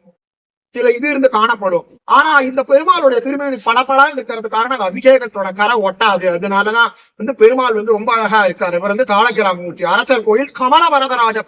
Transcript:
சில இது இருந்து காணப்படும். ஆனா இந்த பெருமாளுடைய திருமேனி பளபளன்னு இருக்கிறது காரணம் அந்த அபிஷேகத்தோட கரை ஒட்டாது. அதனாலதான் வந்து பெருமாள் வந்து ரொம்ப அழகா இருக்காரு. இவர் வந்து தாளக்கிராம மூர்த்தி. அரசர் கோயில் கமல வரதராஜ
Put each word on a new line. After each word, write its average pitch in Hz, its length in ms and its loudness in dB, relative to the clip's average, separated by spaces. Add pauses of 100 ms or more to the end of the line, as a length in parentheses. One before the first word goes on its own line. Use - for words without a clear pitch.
(760)
சில 240 180 2
இது 240 180 -4
இருந்து 269 200 2
காணப்படும். 202 560 -2 (180)
ஆனா 294 340 2
இந்த 262 240 -2
பெருமாளுடைய 285 640 2
திருமேனி 277 300 -4
பளபளன்னு 262 600 0
இருக்கிறது 226 320 -10
காரணம் 233 300 -2
அந்த 214 120 -4
அபிஷேகத்தோட 247 640 0
கரை 208 220 0
ஒட்டாது. 190 580 -2
அதனாலதான் 202 560 0 (260)
வந்து 240 180 -6
பெருமாள் 233 440 2
வந்து 220 140 -2
ரொம்ப 220 240 -2
அழகா 214 300 2
இருக்காரு. 180 280 -4
இவர் 196 200 -2
வந்து 254 200 -2
தாளக்கிராம 202 480 0
மூர்த்தி. 175 220 -8
அரசர் 240 380 0
கோயில் 220 360 -2
கமல 262 240 2 (120)
வரதராஜ 247 540 -2